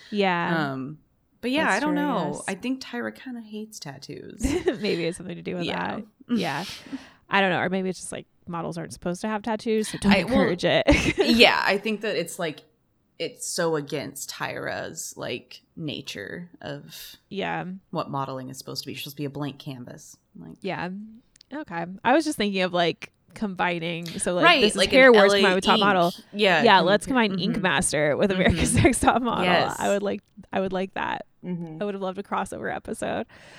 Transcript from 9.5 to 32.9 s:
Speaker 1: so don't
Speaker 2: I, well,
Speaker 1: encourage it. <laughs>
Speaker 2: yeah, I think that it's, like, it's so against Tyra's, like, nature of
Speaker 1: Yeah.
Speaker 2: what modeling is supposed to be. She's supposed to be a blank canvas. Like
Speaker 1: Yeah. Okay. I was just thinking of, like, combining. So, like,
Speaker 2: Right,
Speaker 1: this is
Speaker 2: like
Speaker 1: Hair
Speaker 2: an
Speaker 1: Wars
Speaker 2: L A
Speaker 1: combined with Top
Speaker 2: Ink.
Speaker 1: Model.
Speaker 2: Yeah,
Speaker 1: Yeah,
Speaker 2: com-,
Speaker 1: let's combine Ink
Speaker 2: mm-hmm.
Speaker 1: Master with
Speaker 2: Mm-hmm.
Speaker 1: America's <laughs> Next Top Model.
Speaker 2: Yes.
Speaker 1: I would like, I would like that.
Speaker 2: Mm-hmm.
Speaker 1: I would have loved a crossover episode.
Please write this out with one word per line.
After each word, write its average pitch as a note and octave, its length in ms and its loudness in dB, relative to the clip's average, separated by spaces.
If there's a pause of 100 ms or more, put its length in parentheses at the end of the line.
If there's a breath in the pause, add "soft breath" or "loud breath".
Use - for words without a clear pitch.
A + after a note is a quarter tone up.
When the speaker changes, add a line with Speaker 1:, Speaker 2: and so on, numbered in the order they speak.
Speaker 1:
so - 100 -10
don't G3+ 140 2
Speaker 2:
I, F#3+ 120 2
well, A3+ 100 -2
Speaker 1:
encourage - 320 2
it. D3+ 200 2
<laughs> - 320 2
Speaker 2:
yeah, A3+ 460 6
I F#3+ 140 2
think G#3 240 -4
that G#3+ 140 -4
it's, F3 220 -6
like, D#3+ 220 -6 (580)
it's - 300 -8
so E3 280 0
against C#3+ 540 -8
Tyra's, B2+ 840 -8
like, - 460 -10 (140)
nature D#3+ 720 -10 (100)
of - 560 -14 (140)
Speaker 1:
Yeah. E3+ 340 -6 (260)
Speaker 2:
what E3+ 200 -6
modeling C3+ 400 -8
is C3+ 80 -16
supposed C3+ 240 -12
to - 40 -12
be. C3+ 60 -12
She's C3 120 -12
supposed D3 120 -14
to D3 60 -8
be - 20 -4
a C#3 60 -4
blank C#3+ 280 -8
canvas. C3 600 -16 (200)
Like E3 220 -18
Speaker 1:
Yeah. F3 300 -6 (640)
Okay. F3+ 300 -8 (180)
I C4 120 4
was D#4 100 6
just D4+ 140 -4
thinking G3+ 240 0
of, F3+ 100 0
like, E3+ 400 0 (220)
combining. F3 720 -4
So, F3+ 280 -4
like, G3+ 100 2
Speaker 2:
Right, E4+ 180 6
Speaker 1:
this G#3 100 4
is - 40 -4
Speaker 2:
like G3 140 2
Speaker 1:
Hair C4 180 10
Speaker 2:
an A#3+ 60 12
Speaker 1:
Wars G3+ 180 8
Speaker 2:
L G3+ 40 4
A - 40 4
Speaker 1:
combined F#3+ 160 6
with F#3+ 80 0
Top G3 100 6
Speaker 2:
Ink. A3 100 4
Speaker 1:
Model. F#3 280 4 (200)
Speaker 2:
Yeah, G3 300 4
Speaker 1:
Yeah, G#3 160 10
Speaker 2:
com-, F3+ 80 4
Speaker 1:
let's G3+ 200 4
combine A3+ 320 2
Ink G3 160 0
Speaker 2:
mm-hmm. G3+ 80 -4
Speaker 1:
Master D3 540 2
with G3 140 4
Speaker 2:
Mm-hmm. F#3 100 0
Speaker 1:
America's F#3 340 2
<laughs> - 80 4
Next C4 180 4
Top A#3 200 4
Model. A#3 240 -2
Speaker 2:
Yes. F3 340 2
Speaker 1:
I - 120 0
would G3+ 120 2
like, G3+ 200 -4 (300)
I G3 80 0
would F#3+ 120 -2
like F#3+ 220 -4
that. - 320 -4 (180)
Speaker 2:
Mm-hmm. E3+ 380 -8
Speaker 1:
I - 20 -4
would G#3 100 -4
have G3 80 -8
loved F#3 160 -6
a G3+ 40 -8
crossover - 520 -6
episode. - 520 -6 (320 loud breath)